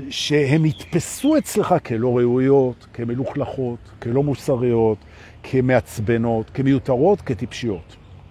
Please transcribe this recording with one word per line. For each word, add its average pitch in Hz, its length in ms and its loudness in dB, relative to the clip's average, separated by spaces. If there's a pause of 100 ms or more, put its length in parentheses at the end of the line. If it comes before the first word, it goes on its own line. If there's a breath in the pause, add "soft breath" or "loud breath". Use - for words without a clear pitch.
שהם 147 560 2
יתפסו - 720 0
אצלך - 380 0 (100)
כלא 120 320 0
ראויות, 127 760 2
כמלוכלכות, 120 840 -6 (220)
כלא 123 220 0
מוסריות, 120 720 0 (460 loud breath)
כמעצבנות, 117 1080 0
כמיותרות, 135 720 2
כטיפשיות. 110 720 -8 (360)